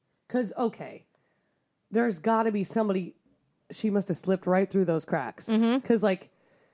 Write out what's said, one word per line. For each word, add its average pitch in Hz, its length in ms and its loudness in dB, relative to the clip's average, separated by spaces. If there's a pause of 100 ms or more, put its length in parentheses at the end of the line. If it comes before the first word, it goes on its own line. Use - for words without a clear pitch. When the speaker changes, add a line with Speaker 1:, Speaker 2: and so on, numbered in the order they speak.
(280)
Speaker 1:
'Cause, 240 280 0
okay, 202 480 -4 (840)
there's 220 280 0
gotta 226 340 2
be 202 120 0
somebody, 190 500 -2 (580)
she - 180 -2
must 196 180 0
have 180 80 0
slipped 190 300 -2
right 190 240 2
through 190 160 2
those 165 180 0
cracks. 131 460 -6
Speaker 2:
Mm-hmm. 226 300 2
Speaker 1:
'Cause, 226 220 0
like, 190 280 0 (440)